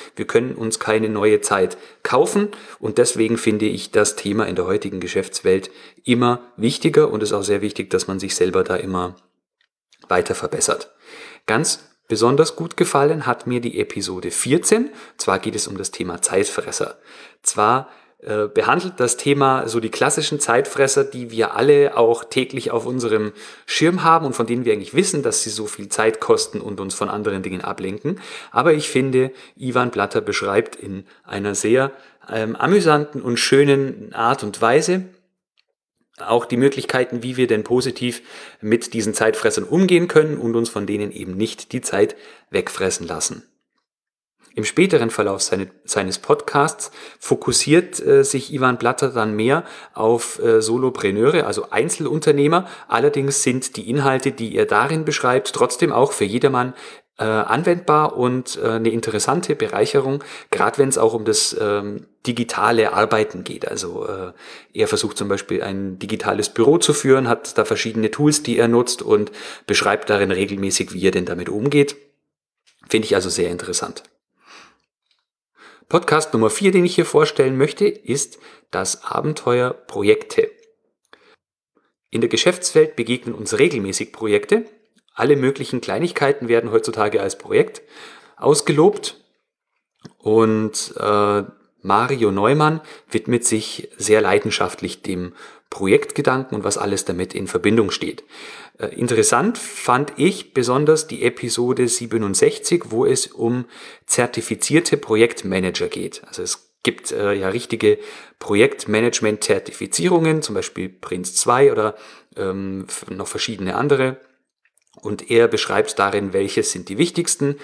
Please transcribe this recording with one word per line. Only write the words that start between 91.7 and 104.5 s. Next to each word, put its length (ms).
Mario 500
Neumann 480
widmet 340
sich 540
sehr 240
leidenschaftlich 800
dem 320
Projektgedanken 880
und 80
was 140
alles 260
damit 300
in 120
Verbindung 440
steht. 340
Äh, 160
interessant 640
fand 580
ich 380
besonders 520
die 180
Episode 640
siebenundsechzig, 1000
wo 140
es 220
um 400
zertifizierte 880